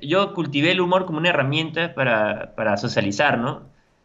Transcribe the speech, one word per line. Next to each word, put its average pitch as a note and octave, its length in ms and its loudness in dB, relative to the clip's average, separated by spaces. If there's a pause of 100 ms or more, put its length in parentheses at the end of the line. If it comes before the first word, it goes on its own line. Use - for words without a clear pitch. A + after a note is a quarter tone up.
yo F#3+ 320 0
cultivé D3+ 380 0
el F#3 100 2
humor F#3 240 2
como D#3+ 140 -4
una F3 100 2
herramienta D#3+ 640 0
para, G#2+ 600 0
para A2 220 0
socializar, A#2 640 0
¿no? C3 240 -6 (420)